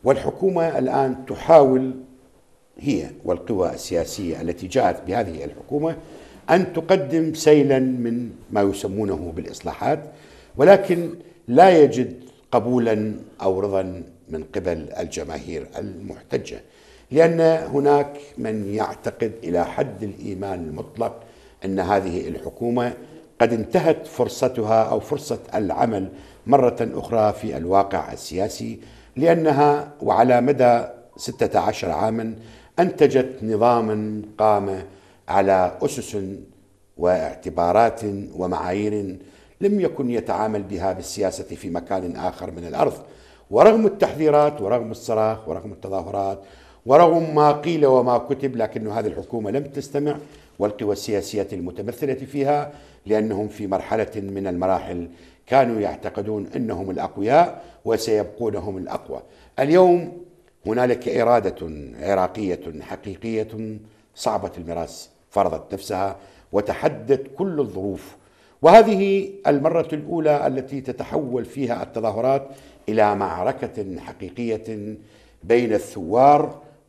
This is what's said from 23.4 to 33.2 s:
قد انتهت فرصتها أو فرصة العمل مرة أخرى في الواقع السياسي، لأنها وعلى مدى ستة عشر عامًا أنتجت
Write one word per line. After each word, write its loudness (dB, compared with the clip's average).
قد 4
انتهت 0
فرصتها 0
أو 0
فرصة -6
العمل -2
مرة 4
أخرى 0
في -8
الواقع 0
السياسي، -8
لأنها 2
وعلى 4
مدى 4
ستة -2
عشر -2
عامًا -2
أنتجت 2